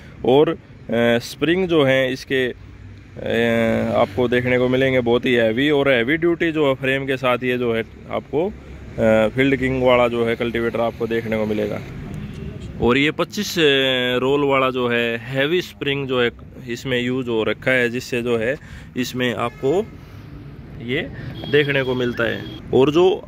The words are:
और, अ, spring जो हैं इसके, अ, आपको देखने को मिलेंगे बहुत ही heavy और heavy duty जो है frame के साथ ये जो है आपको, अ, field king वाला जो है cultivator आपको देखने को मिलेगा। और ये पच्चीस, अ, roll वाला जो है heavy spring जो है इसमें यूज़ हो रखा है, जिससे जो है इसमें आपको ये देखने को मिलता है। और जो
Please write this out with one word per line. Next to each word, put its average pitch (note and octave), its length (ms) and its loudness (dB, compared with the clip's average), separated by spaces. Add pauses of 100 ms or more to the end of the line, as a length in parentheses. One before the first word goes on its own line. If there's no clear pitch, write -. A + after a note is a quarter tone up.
(260)
और, D3 260 8
अ, D#3+ 60 -4 (600)
spring E3+ 500 0
जो D#3+ 160 4
हैं C3 260 4
इसके, C3 640 -4 (400)
अ, A2+ 840 0
आपको A#2 320 2
देखने B2 300 2
को B2 100 2
मिलेंगे C3 320 2
बहुत A#2+ 260 2
ही B2+ 80 4
heavy A#2 360 2
और C#3 180 2
heavy B2+ 280 2
duty E3+ 360 0
जो D3+ 160 2
है C3+ 60 2
frame C3+ 320 -2
के C3+ 100 -2
साथ B2 260 0
ये B2 160 0
जो A#2+ 160 0
है A2+ 100 0 (260)
आपको, C3 380 -4
अ, A2 880 0
field C3+ 200 2
king B2+ 260 -2
वाला B2 260 6
जो A#2 160 0
है A#2 120 0
cultivator A#2 440 -2
आपको A#2 260 -2
देखने A2+ 300 -2
को A2 100 -2
मिलेगा। G#2 340 -4 (1040)
और A#2 140 4
ये C#3+ 140 2
पच्चीस, F3 480 -4
अ, E3+ 40 4 (560)
roll C#3 260 2
वाला C3+ 260 2
जो B2 180 -2
है A#2 280 0
heavy C3+ 460 -2
spring C#3 440 -6
जो B2+ 140 0
है A#2+ 100 2 (380)
इसमें B2 340 -4
यूज़ B2+ 280 -2
हो A2 120 0
रखा A2 280 -2
है, B2 180 2
जिससे A#2+ 340 -4
जो A#2+ 140 0
है A#2 200 -2 (400)
इसमें B2 380 -2
आपको C3 520 -2 (960)
ये B2+ 180 -4 (520)
देखने C#3+ 300 2
को B2+ 120 -2
मिलता A#2+ 300 -2
है। G#2 180 -2 (320)
और C3+ 160 6
जो F3 380 2